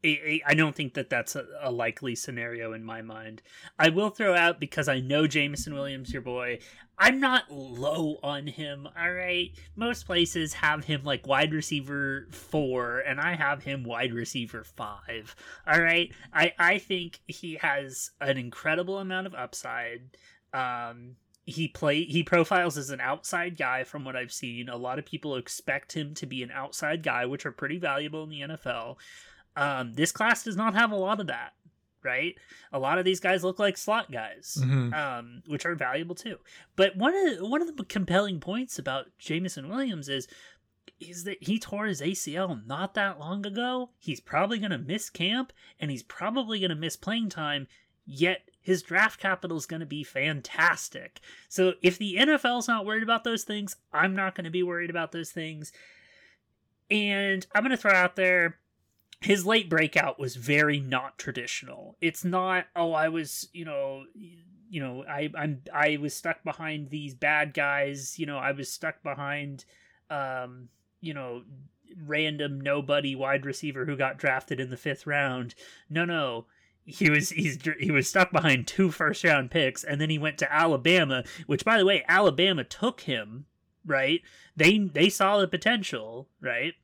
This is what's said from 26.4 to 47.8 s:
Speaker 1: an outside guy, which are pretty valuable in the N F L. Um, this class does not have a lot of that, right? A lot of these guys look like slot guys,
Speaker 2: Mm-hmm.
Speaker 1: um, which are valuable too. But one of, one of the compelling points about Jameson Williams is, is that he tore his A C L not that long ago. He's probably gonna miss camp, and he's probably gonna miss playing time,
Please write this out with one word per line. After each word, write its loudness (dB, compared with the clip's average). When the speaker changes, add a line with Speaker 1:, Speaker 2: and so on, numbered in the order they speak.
Speaker 1:
an -10
outside -4
guy, 0
which -4
are -4
pretty -6
valuable -4
in -12
the -12
N -10
F -10
L. -6
Um, -2
this 2
class 2
does -4
not 0
have 6
a -2
lot 0
of -4
that, -8
right? 0
A -2
lot 2
of 0
these 4
guys 2
look -2
like 2
slot -2
guys, -8
Speaker 2:
Mm-hmm. 2
Speaker 1:
um, -6
which -6
are -2
valuable -4
too. -12
But 4
one 4
of, 2
one 2
of -4
the -6
compelling 0
points -6
about -4
Jameson -4
Williams -4
is, -4
is -14
that -8
he 0
tore -6
his -2
A -2
C -6
L -2
not -6
that -2
long -6
ago. -4
He's -6
probably 0
gonna -2
miss -6
camp, -2
and -4
he's -6
probably -4
gonna 0
miss -4
playing -4
time, -4